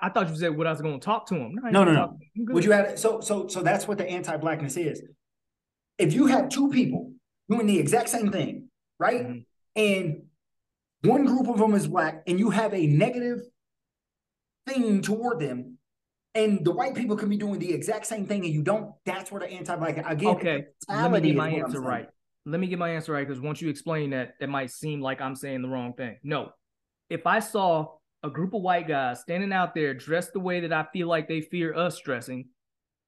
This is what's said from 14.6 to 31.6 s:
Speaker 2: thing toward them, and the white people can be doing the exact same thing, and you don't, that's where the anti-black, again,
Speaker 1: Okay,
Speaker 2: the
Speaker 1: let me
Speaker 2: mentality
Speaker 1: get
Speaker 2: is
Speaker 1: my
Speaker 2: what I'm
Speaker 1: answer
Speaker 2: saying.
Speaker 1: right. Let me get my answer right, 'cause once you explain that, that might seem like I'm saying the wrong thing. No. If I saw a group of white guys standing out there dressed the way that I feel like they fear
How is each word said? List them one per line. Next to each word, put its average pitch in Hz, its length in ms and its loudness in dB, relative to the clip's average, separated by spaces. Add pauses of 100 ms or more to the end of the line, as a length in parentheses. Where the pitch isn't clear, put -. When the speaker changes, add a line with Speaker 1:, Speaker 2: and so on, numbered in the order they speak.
Speaker 2:
thing 226 340 2
toward 226 380 -2
them, 123 380 -6 (580)
and 208 300 2
the 175 60 6
white 262 240 -2
people 214 200 -2
can 208 140 -2
be 208 80 0
doing 202 220 -4
the 170 140 -2
exact 208 320 -4
same 214 200 -6
thing, 202 200 -2
and 156 80 0
you 151 80 0
don't, 208 320 0 (120)
that's 190 260 -6
where 202 80 -10
the - 80 -8
anti-black, 165 500 -6 (120)
again, 165 260 2
Speaker 1:
Okay, 151 300 -2 (220)
Speaker 2:
the 196 80 -6
Speaker 1:
let - 160 2
me 196 80 6
Speaker 2:
mentality 160 80 4
Speaker 1:
get 151 40 6
Speaker 2:
is 139 60 4
Speaker 1:
my 160 120 2
Speaker 2:
what 160 60 0
I'm 147 80 -2
Speaker 1:
answer - 100 -6
Speaker 2:
saying. 135 100 -4
Speaker 1:
right. 123 260 -4 (360)
Let 151 140 -2
me 185 80 0
get 180 120 -4
my 170 100 -2
answer 156 240 -6
right, 139 140 -2
'cause 131 120 -6
once 151 220 -6
you 160 80 -2
explain 147 420 -4
that, 127 280 -4
that 139 100 -6
might 135 220 -4
seem 151 300 -6
like 135 200 -4
I'm 135 140 -6
saying 131 260 -8
the 127 60 -6
wrong 123 260 -6
thing. 120 300 -10
No. 143 280 -4 (580)
If 165 180 -4
I 202 120 2
saw 180 580 0 (260)
a 151 60 -6
group 165 240 -4
of 208 80 -4
white 175 260 0
guys 131 340 -2
standing 190 320 -4
out 180 220 0
there 147 180 0
dressed 160 400 -4
the 196 60 -4
way 180 220 -2
that 165 120 -2
I 156 200 0
feel 175 140 -2
like 160 200 0
they 160 140 -4
fear 165 320 -4